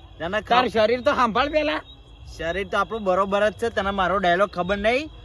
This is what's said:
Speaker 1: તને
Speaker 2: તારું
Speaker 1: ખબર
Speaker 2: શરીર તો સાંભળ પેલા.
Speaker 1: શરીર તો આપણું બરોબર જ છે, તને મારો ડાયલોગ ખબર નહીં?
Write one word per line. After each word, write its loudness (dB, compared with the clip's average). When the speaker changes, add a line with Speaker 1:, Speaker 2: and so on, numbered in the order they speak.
Speaker 1:
તને -4
Speaker 2:
તારું 2
Speaker 1:
ખબર -
Speaker 2:
શરીર 2
તો 2
સાંભળ 2
પેલા. -2
Speaker 1:
શરીર -4
તો -2
આપણું -2
બરોબર 2
જ -2
છે, -4
તને -2
મારો 0
ડાયલોગ 2
ખબર -2
નહીં? 0